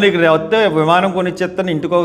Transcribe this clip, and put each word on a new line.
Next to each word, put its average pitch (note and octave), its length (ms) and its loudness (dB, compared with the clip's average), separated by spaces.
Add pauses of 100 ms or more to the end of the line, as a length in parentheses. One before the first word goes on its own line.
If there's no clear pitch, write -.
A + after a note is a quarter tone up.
నీకు F#3 220 2
వస్తే D#3+ 340 2 (220)
విమానం F3 380 2
కొనిచ్చేస్తాను, F3+ 560 -4
ఇంటికో E3 300 -2